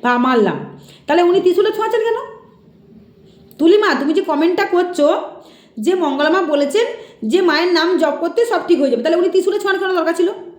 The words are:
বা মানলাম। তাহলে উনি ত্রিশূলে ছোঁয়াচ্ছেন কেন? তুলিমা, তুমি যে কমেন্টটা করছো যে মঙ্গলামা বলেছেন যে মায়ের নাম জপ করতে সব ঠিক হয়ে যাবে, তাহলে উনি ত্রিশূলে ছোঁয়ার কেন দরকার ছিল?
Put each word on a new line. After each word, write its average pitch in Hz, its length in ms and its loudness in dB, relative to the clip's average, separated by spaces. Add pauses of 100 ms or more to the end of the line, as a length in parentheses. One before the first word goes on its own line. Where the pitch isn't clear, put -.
বা 247 80 0 (140)
মানলাম। 214 320 0 (480)
তাহলে 320 240 2
উনি 381 140 4
ত্রিশূলে 359 320 2
ছোঁয়াচ্ছেন 440 320 -2
কেন? 466 120 -2 (1400)
তুলিমা, 392 300 4 (100)
তুমি 285 180 -2
যে 381 120 0
কমেন্টটা 339 360 0 (100)
করছো 349 320 0 (800)
যে 359 80 2 (100)
মঙ্গলামা 302 380 0 (100)
বলেছেন 285 340 0 (460)
যে 339 80 2 (100)
মায়ের 330 280 0
নাম 320 100 0 (140)
জপ 294 220 0
করতে 339 160 -2 (120)
সব 359 160 -2
ঠিক 339 140 2
হয়ে 269 100 0
যাবে, 226 120 -2
তাহলে 330 180 0
উনি 381 120 2
ত্রিশূলে 381 280 0
ছোঁয়ার 381 200 0
কেন 381 180 -2
দরকার 320 200 -2
ছিল? 349 100 2 (300)